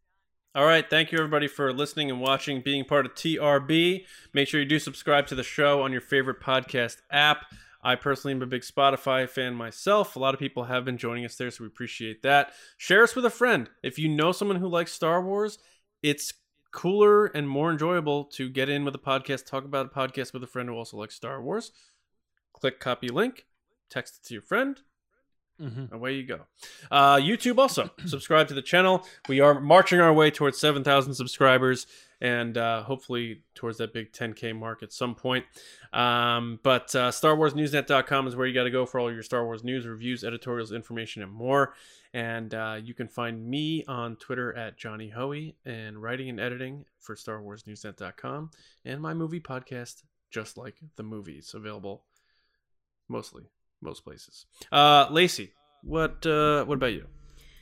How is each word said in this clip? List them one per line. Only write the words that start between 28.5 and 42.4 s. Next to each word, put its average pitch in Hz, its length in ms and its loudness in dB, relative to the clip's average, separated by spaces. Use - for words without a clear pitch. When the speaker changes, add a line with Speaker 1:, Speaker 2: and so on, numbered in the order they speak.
Speaker 1:
the 135 80 -6
channel. 185 440 4
We 135 120 4
are 143 200 8
marching 175 400 8
our 165 120 10
way 156 180 8
towards 143 280 0
seven 143 260 2
thousand 139 300 4
subscribers 127 720 4
and, 120 340 -2
uh, 117 260 -2
hopefully 120 600 -8
towards 113 240 -8
that 110 140 -8
big 110 200 -12
ten 113 200 -8
K 113 220 -10
mark 113 280 -10
at 104 80 -18
some 123 240 -6
point. 127 300 -2
Um, 120 720 0
but, 127 320 2
uh, 123 160 2
Star 156 260 2
Wars 151 160 2
Newsnet 147 340 -2
dot 135 200 2
com 135 200 0
is 120 100 -8
where 127 100 -2
you 127 80 -4
gotta 123 160 0
go 127 160 0
for 127 140 -6
all 120 120 -4
your 113 100 -10
Star 120 220 -4
Wars 113 180 -8
news, 123 240 -6
reviews, 117 380 -8
editorials, 117 480 -8
information, 113 500 -10
and 95 100 -14
more. 131 420 0
And, 113 400 -8